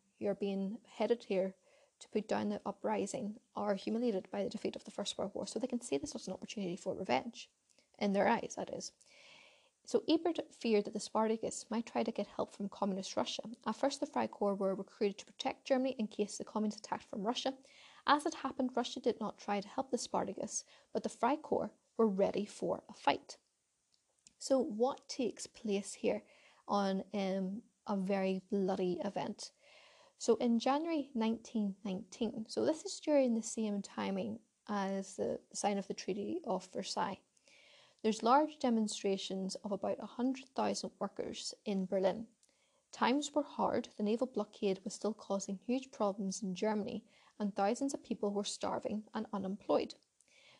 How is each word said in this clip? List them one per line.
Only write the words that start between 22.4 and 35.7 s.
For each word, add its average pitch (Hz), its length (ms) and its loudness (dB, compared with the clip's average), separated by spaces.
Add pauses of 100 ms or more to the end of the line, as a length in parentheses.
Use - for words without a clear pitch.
for - 440 -4
a 214 60 -18
fight. - 440 0 (1000)
So 262 240 4
what 240 460 0
takes - 400 -4
place 202 460 -4
here 208 280 0 (460)
on, 196 340 2 (100)
um, 196 500 -2 (260)
a 208 80 0
very 190 460 0 (100)
bloody 190 520 2
event? - 460 -4 (680)
So 233 160 4
in 233 220 4
January 294 560 2
nineteen 220 680 0
nineteen, 214 640 -4
so 220 160 0
this 311 200 2
is - 140 -8
during 269 360 4
the 226 80 0
same 208 400 -2
timing 202 580 -4 (280)
as 196 460 -2
the - 240 0 (160)
sign 202 240 2